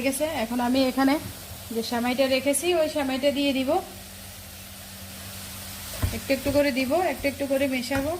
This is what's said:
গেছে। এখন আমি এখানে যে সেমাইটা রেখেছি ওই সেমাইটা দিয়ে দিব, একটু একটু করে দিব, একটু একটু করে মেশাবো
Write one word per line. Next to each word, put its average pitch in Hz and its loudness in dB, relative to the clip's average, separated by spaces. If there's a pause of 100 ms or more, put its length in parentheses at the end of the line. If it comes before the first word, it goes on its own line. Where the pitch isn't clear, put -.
গেছে। 277 0 (180)
এখন 240 -2
আমি 254 4 (100)
এখানে 269 4 (600)
যে 226 0 (100)
সেমাইটা 247 2 (100)
রেখেছি 285 2 (120)
ওই 311 4
সেমাইটা 269 2
দিয়ে 285 4
দিব, 262 0 (2500)
একটু - -4
একটু 262 -2
করে 285 6
দিব, 262 2 (200)
একটু 262 -2
একটু 277 -4
করে 277 2
মেশাবো 269 0